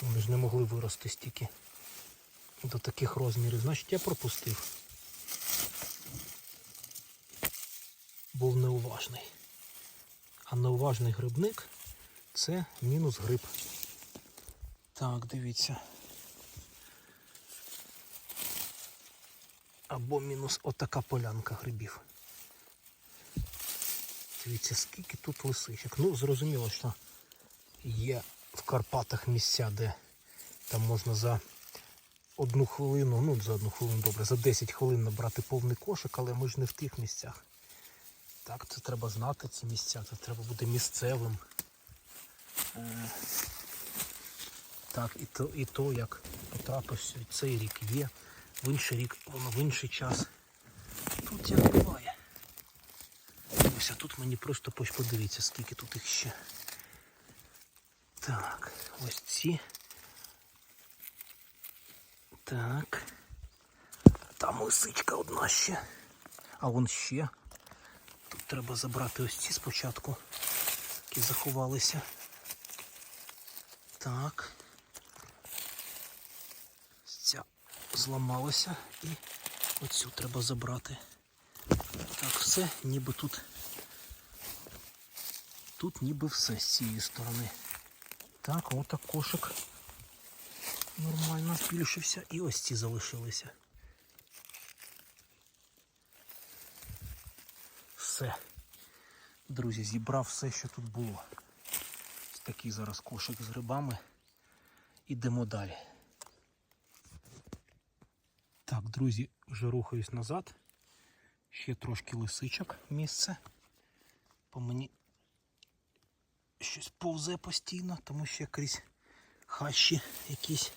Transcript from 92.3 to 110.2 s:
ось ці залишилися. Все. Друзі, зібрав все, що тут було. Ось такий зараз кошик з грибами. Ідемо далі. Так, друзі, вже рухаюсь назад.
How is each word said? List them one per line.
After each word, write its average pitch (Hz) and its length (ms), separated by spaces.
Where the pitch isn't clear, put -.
ось 147 200
ці - 140
залишилися. 117 760
Все. - 400
Друзі, 117 340
зібрав 113 400
все, - 280
що - 160
тут 120 180
було. 110 380
Ось - 60
такий - 320
зараз 107 280
кошик - 420
з 110 60
грибами. 123 500
Ідемо 120 380
далі. 101 320
Так, 110 240
друзі, 123 400
вже 120 240
рухаюсь 120 400
назад. 127 440